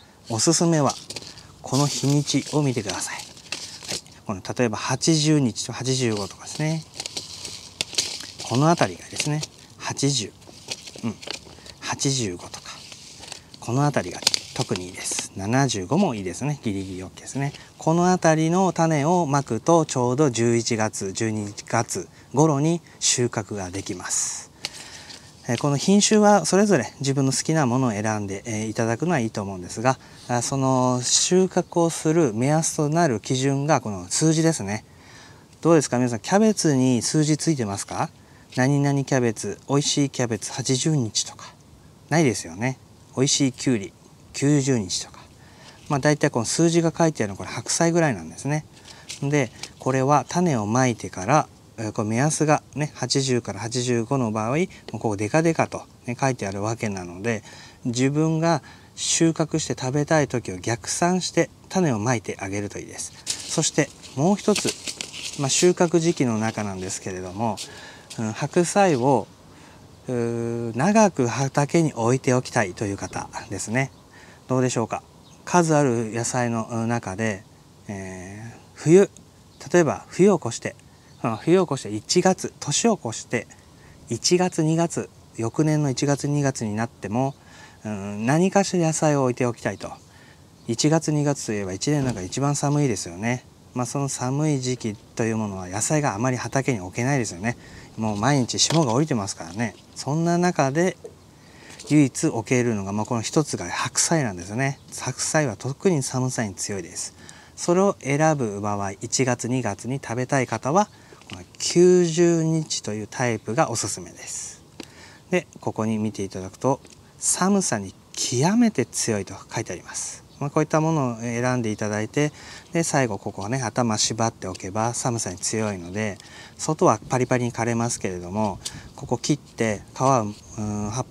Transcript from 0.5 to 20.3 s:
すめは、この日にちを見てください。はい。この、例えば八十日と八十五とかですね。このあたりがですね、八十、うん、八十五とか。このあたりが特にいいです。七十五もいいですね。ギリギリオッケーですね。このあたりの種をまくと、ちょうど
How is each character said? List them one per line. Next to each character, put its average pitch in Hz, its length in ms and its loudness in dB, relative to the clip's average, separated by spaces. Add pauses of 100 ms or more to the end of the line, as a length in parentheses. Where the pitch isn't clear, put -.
す 170 140 4
め 160 160 4
は、 120 100 4 (680)
こ - 160 0
の 143 80 4
日 - 200 -2
に 143 160 4
ち 139 300 -2
を 151 80 2
見 139 140 2
て 117 80 -4
く 98 80 -6
だ 78 100 -6
さ - 120 -6
い。 - 20 -8
は - 80 -10
い。 - 20 -14 (1040)
こ 107 80 -6
の、 92 80 -10 (160)
例 123 80 2
え - 20 2
ば 107 80 -6
八 156 420 0
十 151 200 4
日 120 260 0
と - 80 -8
八 127 240 -2
十 120 180 0
五 98 140 -4
と - 80 -16
か - 80 -20
で - 60 -14
す - 80 -10
ね。 156 260 -2 (1700)
こ 120 80 2
の 151 100 6
あ 170 80 6
た 123 100 4
り 87 100 -4
が - 120 -18
で - 80 -14
す 151 140 -2
ね、 151 100 -2 (380)
八 - 320 -2
十、 110 220 -4 (720)
う - 20 -4
ん、 107 80 -6 (640)
八 - 300 -4
十 113 260 -4
五 87 60 -14
と - 180 -16
か。 - 140 -16 (840)
こ - 140 -6
の 139 140 2
あ 143 60 2
た 117 100 0
り 87 80 -8
が - 100 -12 (320)
特 123 220 -2
に 90 140 -4
い - 20 -
い - 20 -14
で - 80 -14
す。 - 360 -6
七 117 300 2
十 104 200 -2
五 135 100 0
も 185 180 2
い 104 60 -6
い - 20 -6
で 90 120 -6
す 120 100 -8
ね。 147 180 -4
ギ 107 120 -2
リ 98 100 -6
ギ 95 120 -10
リ 92 60 -10
オ 92 40 -10
ッ - 40 -14
ケ - 100 -20
ー - 20 -
で - 60 -18
す - 100 -8
ね。 233 160 -4 (240)
こ 160 160 2
の 175 180 4
あ 180 60 4
た 160 160 4
り 160 160 2
の 180 220 2
種 160 320 2
を 170 220 2
ま 139 160 2
く 110 180 -4
と、 165 240 6
ち - 120 -6
ょ 123 160 2
う 127 40 0
ど 147 140 4